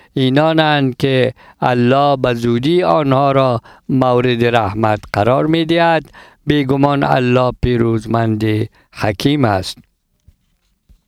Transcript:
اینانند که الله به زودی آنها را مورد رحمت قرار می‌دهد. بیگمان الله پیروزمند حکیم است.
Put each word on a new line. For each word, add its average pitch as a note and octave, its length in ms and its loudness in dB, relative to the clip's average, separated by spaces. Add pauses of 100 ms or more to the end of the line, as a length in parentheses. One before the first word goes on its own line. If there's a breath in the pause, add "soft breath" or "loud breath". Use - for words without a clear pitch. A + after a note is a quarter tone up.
(140 soft breath)
اینانند C#3+ 840 0
که C3 360 0 (280 loud breath)
الله C3+ 560 2
به B2 180 -2
زودی A#2+ 480 -2
آنها C#3+ 500 0
را C3 280 0 (280 loud breath)
مورد B2 560 0
رحمت G#2+ 560 0 (120)
قرار B2+ 340 0
می‌دهد. E3 640 0 (360 loud breath)
بیگمان C#3+ 560 0
الله B2+ 500 0 (100)
پیروزمند A2+ 840 0 (480 soft breath)
حکیم C#3 520 -2
است. G2 340 -2 (1300)